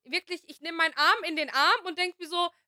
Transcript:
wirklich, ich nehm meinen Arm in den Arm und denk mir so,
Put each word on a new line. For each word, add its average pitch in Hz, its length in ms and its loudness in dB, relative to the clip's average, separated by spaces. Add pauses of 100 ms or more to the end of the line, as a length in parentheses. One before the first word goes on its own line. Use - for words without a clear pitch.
wirklich, 339 440 -6
ich - 140 -18
nehm 330 140 -8
meinen 320 200 0
Arm 349 320 4
in 320 80 -2
den 294 140 -2
Arm 339 360 2
und 349 120 -6
denk 359 220 -2
mir 339 80 -12
so, 349 220 0 (180)